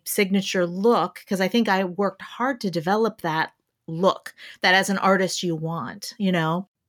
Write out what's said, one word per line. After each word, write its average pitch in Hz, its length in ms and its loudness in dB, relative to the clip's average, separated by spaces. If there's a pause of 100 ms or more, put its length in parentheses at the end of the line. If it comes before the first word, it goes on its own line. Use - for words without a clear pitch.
signature 190 640 0
look, 185 600 0
'cause 190 140 -2
I 185 60 2
think 226 200 2
I 190 160 2
worked 190 380 -4
hard 247 400 -4
to 196 80 -2
develop 202 500 0
that 160 320 -2 (340)
look 170 480 0 (280)
that 185 120 4
as 190 140 4
an 196 80 0
artist 185 460 2
you 175 120 -2
want, 160 640 -8
you 190 160 2
know? 170 360 0 (200)